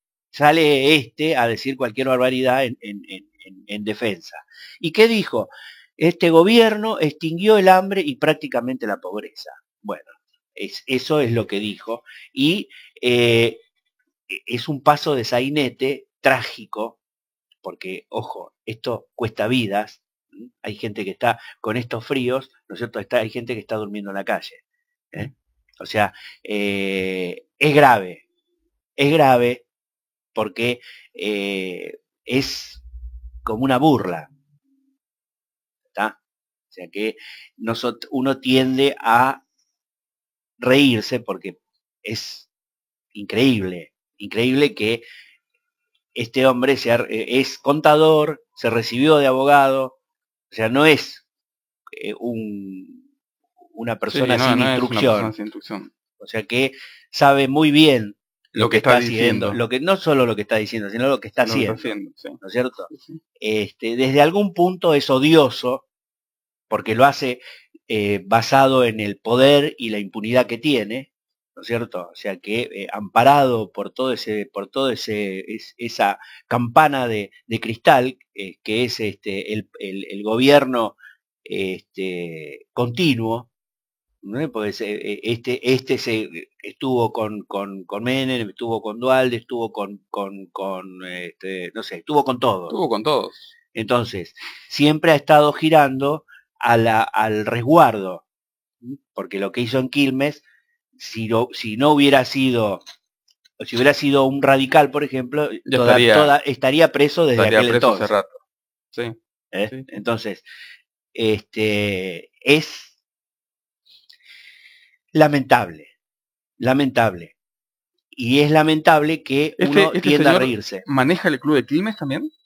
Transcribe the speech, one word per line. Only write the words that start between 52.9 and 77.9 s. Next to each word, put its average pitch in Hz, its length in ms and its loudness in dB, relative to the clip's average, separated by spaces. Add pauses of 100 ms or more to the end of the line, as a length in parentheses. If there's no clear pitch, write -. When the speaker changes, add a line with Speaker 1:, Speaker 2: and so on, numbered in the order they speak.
Speaker 1:
una 117 220 -6
Speaker 2:
Sí, - 40 -10
Speaker 1:
persona 127 400 -2
Speaker 2:
no, 127 60 0
Speaker 1:
sin 131 60 2
Speaker 2:
no 123 40 2
es 127 60 2
una 131 160 2
Speaker 1:
instrucción. 123 380 2
Speaker 2:
persona 107 180 -2
sin 104 120 -12
instrucción. - 500 -14 (240)
Speaker 1:
O 101 80 -20
sea 110 180 -8
que 131 280 -2 (380)
sabe 139 380 4
muy 151 220 2
bien 139 460 4 (360)
lo 110 120 0
Speaker 2:
Lo 117 60 2
Speaker 1:
que 107 60 2
Speaker 2:
que - 20 -
está 123 200 4
Speaker 1:
está 120 60 -2
haciendo, 110 440 0
Speaker 2:
diciendo. 101 40 -4
Speaker 1:
lo 117 160 -2
que, 127 120 -4
no 185 180 0
solo 139 260 2
lo 113 100 0
que 101 80 -6
está 113 140 -2
diciendo, 107 320 -6
sino 120 200 -2
lo 139 120 -2
que 107 80 -16
está 120 160 0
Speaker 2:
Lo 113 80 -4
que 131 80 -2
está 110 140 -2
Speaker 1:
haciendo, 104 400 -10
Speaker 2:
haciendo, - 240 -18
sí. - 20 -
Speaker 1:
¿no 95 60 -20
es 95 60 -18
cierto? 123 360 -6
Speaker 2:
Sí, - 100 -20
sí. - 220 -20 (180)
Speaker 1:
Este, 107 580 -4
desde 135 260 4
algún 180 320 2
punto 175 400 2
es 143 160 0
odioso, 131 760 2 (800)
porque 107 280 -4
lo 123 100 4
hace, 135 360 0 (480)
eh, 104 360 -2
basado 127 600 2
en 110 160 -2
el 104 180 -6
poder 139 580 4
y 117 140 -8
la 104 80 -4
impunidad 110 480 0
que 117 100 -8
tiene, 123 560 -4 (420)
¿no - 80 -20
es - 60 -18
cierto? 107 420 -6
O 85 60 -20
sea 98 220 -8
que, 107 240 -6
eh, 98 300 -10
amparado 117 800 2
por 98 200 -10
todo 131 220 -4
ese, 107 360 -6
por 101 180 -10
todo 135 220 -2
ese, 101 500 -6
es-, - 360 -14
esa 110 420 -2 (300)
campana 123 600 2
de, 104 220 -6 (160)
de 113 140 -6
cristal, 127 580 2 (160)